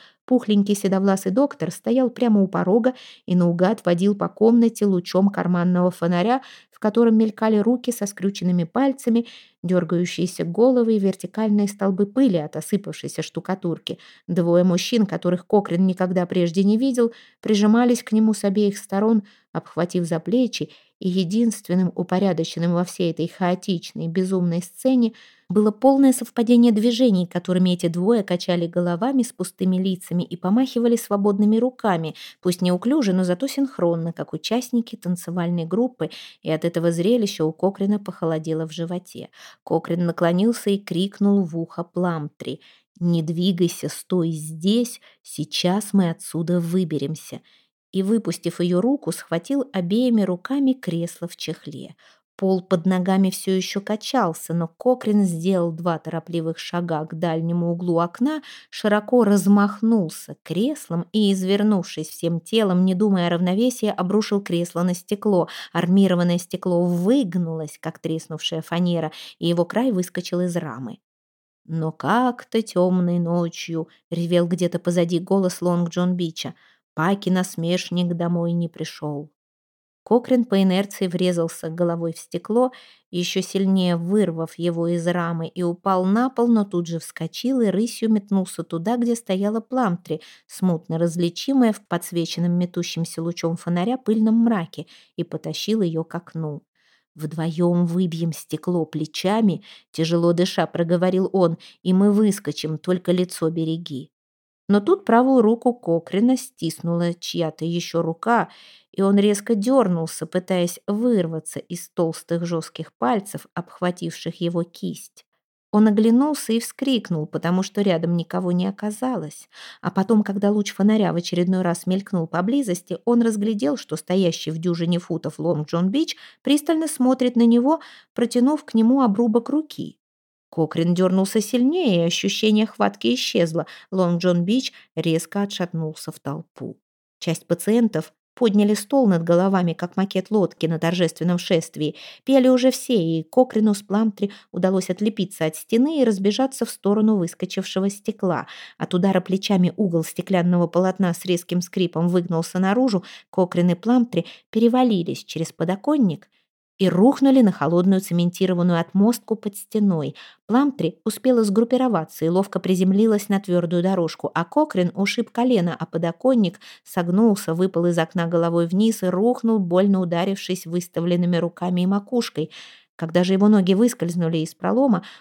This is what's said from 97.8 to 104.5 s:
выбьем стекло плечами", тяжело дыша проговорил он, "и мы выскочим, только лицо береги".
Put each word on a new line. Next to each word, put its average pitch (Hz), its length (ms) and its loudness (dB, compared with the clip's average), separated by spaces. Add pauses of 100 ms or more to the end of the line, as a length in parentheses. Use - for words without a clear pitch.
выбьем 170 460 -2
стекло 160 540 -4
плечами", 185 800 -2 (260)
тяжело 170 420 2
дыша 175 360 0
проговорил 180 640 0
он, 175 260 2 (240)
"и 180 100 0
мы 196 200 4
выскочим, 185 680 0
только 180 320 -2
лицо 175 400 0
береги". 160 600 -6 (560)